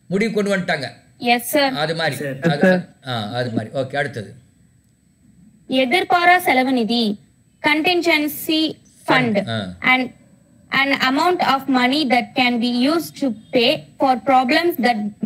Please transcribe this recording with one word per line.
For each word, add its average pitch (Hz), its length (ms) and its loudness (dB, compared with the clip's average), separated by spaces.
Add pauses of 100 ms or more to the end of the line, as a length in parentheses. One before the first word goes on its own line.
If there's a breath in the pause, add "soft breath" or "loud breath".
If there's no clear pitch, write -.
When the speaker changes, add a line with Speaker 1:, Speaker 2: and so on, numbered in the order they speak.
Speaker 1:
முடிவு 190 240 0
கொண்டு 196 240 0
வந்துட்டாங்க. 165 320 -4 (320)
Speaker 2:
Yes, 240 200 2 (120)
sir. 285 200 2
Speaker 1:
அது 156 220 -2
மாதிரி. 160 220 -2
Speaker 3:
Yes, 143 320 -4
Speaker 1:
அது, 156 200 4
Speaker 3:
sir. 180 400 0
Speaker 1:
ஆ, 110 240 -6
அது 123 180 -4
மாதிரி. 113 240 -6
ஓகே, 135 220 -4
அடுத்தது. 139 380 -6 (1300)
Speaker 2:
எதிர்பாரா 349 680 2
செலவு 262 340 2
நிதி, 233 480 0 (460)
contingency 311 800 0
fund, 311 280 -2 (320)
Speaker 1:
Fund, 226 420 0
ஆ. 101 320 -6
Speaker 2:
and 254 300 0 (600)
an 269 220 0
amount 277 500 0 (120)
of 269 80 -2 (140)
money 254 320 0
that 233 260 0
can 247 260 0
be 247 340 0
used 311 200 -4
to 262 180 -2 (200)
pay 262 320 2 (140)
for 254 280 2
problems 285 460 2 (100)
that, 233 140 2 (300)